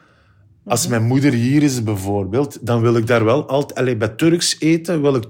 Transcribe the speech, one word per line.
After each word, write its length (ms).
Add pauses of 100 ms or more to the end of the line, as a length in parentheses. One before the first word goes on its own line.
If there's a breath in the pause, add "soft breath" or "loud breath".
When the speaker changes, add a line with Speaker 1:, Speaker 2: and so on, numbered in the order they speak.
(640 soft breath)
Speaker 1:
Als 180
Speaker 2:
Mhm. 80
Speaker 1:
mijn 140
moeder 280
hier 300
is 200
bijvoorbeeld, 840
dan 140
wil 160
ik 100
daar 180
wel 240
altijd, 300
allee, 180
bij 120
Turks 520
eten 420
wil 120
ik 160